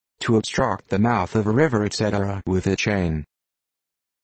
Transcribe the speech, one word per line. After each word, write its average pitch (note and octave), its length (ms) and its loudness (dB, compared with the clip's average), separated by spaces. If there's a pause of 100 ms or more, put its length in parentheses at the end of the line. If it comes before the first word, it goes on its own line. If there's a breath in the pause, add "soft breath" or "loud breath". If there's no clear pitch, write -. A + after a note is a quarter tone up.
(200)
to A#2 160 2
obstruct A2 540 -2
the G2 100 0
mouth G#2+ 360 0
of G#2+ 120 0
a G#2+ 40 0
river, A#2+ 340 2
et G2 80 -4
cetera, G2+ 520 -2
with F#2 220 0
a F#2+ 80 2
chain. F2 480 -2 (1000)